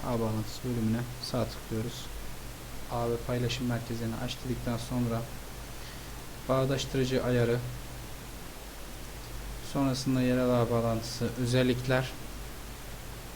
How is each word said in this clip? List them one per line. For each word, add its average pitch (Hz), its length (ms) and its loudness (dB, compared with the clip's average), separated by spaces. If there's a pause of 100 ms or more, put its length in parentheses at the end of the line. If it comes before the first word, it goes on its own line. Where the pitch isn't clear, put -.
ağ 120 140 2
bağlantısı 110 440 0
bölümüne 117 360 2 (240)
sağ 120 200 2
tıklıyoruz. 117 600 -4 (880)
Ağ 120 180 0
ve 117 60 2 (100)
paylaşım 123 400 2
merkezini 117 480 0 (100)
aç 120 200 -2
dedikten 123 320 0
sonra 120 460 0 (1300)
bağdaştırıcı 131 760 4
ayarı, 120 340 6 (2250)
sonrasında 131 500 4
yerel 127 280 6
ağ 120 200 6
bağlantısı, 117 580 2 (140)
özellikler. 127 680 4 (1300)